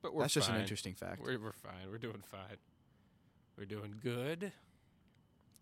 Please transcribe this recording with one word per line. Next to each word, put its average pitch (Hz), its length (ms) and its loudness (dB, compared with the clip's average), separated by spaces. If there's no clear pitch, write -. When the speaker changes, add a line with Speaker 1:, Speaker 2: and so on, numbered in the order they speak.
Speaker 1:
But 165 140 -2
we're 156 80 6
Speaker 2:
That's 139 100 6
just 113 160 6
an 98 60 6
Speaker 1:
fine. 104 80 6
Speaker 2:
interesting 98 320 0
fact. 92 260 -6
Speaker 1:
We're, 123 180 0
we're 107 140 -4
fine. 95 380 -10
We're 110 80 -6
doing 110 260 -6
fine. 98 320 -10
We're 104 80 -6
doing 104 360 -6
good, 147 500 0